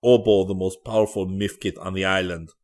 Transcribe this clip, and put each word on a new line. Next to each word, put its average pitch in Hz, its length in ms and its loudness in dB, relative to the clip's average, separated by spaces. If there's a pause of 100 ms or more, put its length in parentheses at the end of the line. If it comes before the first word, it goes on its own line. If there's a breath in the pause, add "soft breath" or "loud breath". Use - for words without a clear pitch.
Obo 107 420 4
the 98 80 -4
most 92 300 -6
powerful 107 420 0
Mifkit 98 540 -6
on 95 160 -8
the 95 100 -2
island 90 440 -2 (140)